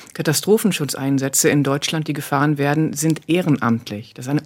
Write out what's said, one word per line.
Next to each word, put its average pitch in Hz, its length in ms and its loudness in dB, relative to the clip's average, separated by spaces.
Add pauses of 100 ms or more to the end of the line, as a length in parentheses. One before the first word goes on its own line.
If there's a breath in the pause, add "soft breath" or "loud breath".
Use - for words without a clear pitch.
(140 loud breath)
Katastrophenschutzeinsätze 147 1300 0
in 143 140 4
Deutschland, 143 460 -2
die 156 40 -4
gefahren 147 460 0
werden, 147 340 0
sind 156 380 -2
ehrenamtlich. 117 840 0
Das 127 120 -12
ist 131 40 -6
eine 147 160 -2